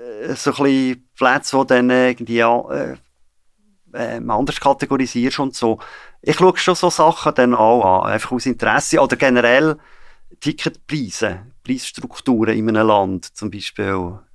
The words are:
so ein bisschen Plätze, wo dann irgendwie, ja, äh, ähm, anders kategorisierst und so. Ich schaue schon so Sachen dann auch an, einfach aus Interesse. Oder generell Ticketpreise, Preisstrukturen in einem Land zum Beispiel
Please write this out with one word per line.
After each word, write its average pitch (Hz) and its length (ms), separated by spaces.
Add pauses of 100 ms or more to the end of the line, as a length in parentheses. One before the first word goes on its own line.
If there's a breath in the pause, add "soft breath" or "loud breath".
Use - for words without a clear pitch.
(340)
so - 180
ein 139 120
bisschen 131 500
Plätze, 135 440
wo 135 60
dann 127 260
irgendwie, 120 460
ja, 117 220 (120)
äh, 139 260 (960)
ähm, 117 380
anders 131 300
kategorisierst 135 800
und 135 140
so. 113 240 (440 loud breath)
Ich - 140
schaue 180 200
schon - 180
so 175 140
Sachen 160 460
dann 123 200
auch 110 520
an, 107 60
einfach 110 200
aus 127 140
Interesse. 123 520
Oder 131 180
generell 127 600 (640 soft breath)
Ticketpreise, 117 1000 (240)
Preisstrukturen 120 920
in 110 140
einem 110 160
Land 98 500
zum 107 140
Beispiel 98 680 (160)